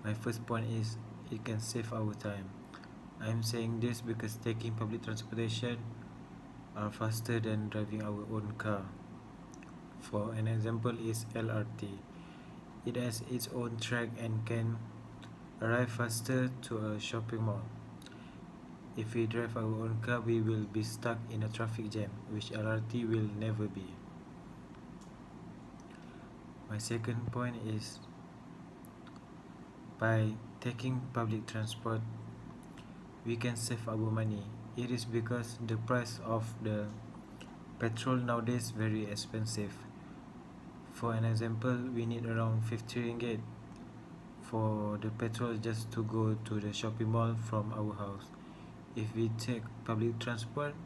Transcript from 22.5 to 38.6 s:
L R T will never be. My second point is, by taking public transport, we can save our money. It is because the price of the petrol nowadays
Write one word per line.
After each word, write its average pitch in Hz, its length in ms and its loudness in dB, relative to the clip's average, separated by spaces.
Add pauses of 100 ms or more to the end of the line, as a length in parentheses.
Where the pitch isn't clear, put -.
L 110 160 2
R 113 140 4 (100)
T 117 140 2
will 110 240 6 (100)
never 107 280 2
be. 95 180 -4 (2750)
My 104 80 -2
second 113 540 0
point 120 240 0 (100)
is, 110 340 -2 (2000)
by 110 360 6 (260)
taking 127 420 0 (120)
public 110 320 2
transport, 110 560 0 (1200)
we 117 120 2
can 117 180 2
save 113 320 -2
our 110 80 2
money. 110 480 4 (320)
It 120 160 0
is 120 140 0
because 117 600 2
the 110 120 2
price 120 480 2
of 113 360 2
the 104 260 2 (920)
petrol 120 380 4
nowadays 120 580 4